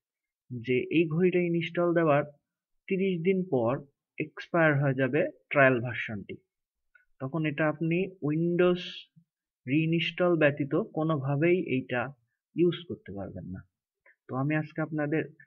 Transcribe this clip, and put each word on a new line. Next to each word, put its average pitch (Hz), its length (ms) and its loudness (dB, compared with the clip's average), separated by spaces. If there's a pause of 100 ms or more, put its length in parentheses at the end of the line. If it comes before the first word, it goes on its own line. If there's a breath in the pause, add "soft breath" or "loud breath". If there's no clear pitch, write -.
(500)
যে 123 420 -2
এই 160 160 4
ঘড়িটা 175 320 2
install 170 540 0
দেওয়ার 156 300 4 (640)
তিরিশ 185 340 0
দিন 185 280 0
পর 131 360 0 (320)
expire 156 640 0
হয়ে 139 120 2
যাবে 135 340 0 (220)
trial 131 320 6
ভার্সনটি। 113 540 -8 (840 soft breath)
তখন 156 260 -4
এটা 151 240 0
আপনি 165 380 -2 (160)
Windows 175 580 2 (840)
reinstall 165 680 2
ব্যতীত 147 380 2
কোনোভাবেই 156 880 0
এইটা 127 500 -4 (420)
ইউজ 165 320 0
করতে - 240 -12
পারবেন 95 320 -10
না। 92 160 -12 (680 soft breath)
তো 120 80 -8
আমি 143 200 0
আজকে 156 260 -4
আপনাদের 151 520 -2 (140 soft breath)